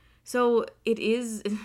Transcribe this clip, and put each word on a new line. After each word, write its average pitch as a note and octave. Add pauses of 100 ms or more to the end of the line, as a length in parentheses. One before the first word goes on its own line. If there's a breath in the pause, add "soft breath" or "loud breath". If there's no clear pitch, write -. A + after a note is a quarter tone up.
(240 soft breath)
So A#3+ (180)
it A3+
is, A3 (220 loud breath)